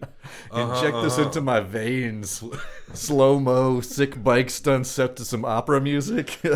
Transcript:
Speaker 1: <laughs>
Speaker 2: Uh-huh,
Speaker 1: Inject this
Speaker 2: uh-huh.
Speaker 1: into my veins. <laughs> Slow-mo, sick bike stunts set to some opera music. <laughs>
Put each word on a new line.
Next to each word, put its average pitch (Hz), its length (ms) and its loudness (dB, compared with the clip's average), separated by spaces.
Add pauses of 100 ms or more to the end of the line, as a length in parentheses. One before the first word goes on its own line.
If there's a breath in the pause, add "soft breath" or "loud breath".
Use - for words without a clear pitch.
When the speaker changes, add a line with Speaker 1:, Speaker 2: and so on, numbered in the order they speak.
Speaker 1:
<laughs> - 40 -14 (440 loud breath)
Speaker 2:
Uh-huh, 120 240 -2
Speaker 1:
Inject 120 280 0
this 127 100 0
Speaker 2:
uh-huh. 143 140 2
Speaker 1:
into 151 140 -4
my 127 200 2
veins. 110 800 -4 (260)
<laughs> - 240 -16
Slow-mo, 131 880 4
sick 135 420 -2
bike 127 280 4
stunts 131 380 0
set 127 260 0
to 117 100 -10
some 117 180 -4
opera 127 380 0
music. 143 640 -2
<laughs> 156 120 0